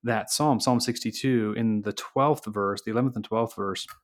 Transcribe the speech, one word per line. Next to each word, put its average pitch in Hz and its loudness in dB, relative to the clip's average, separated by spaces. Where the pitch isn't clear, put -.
that 113 0
psalm, 147 4
Psalm 123 2
sixty-two, 117 0
in 110 2
the 104 -2
twelfth 143 0
verse, 101 -2
the 110 -6
eleventh 123 0
and 104 -6
twelfth 113 -2
verse 98 -6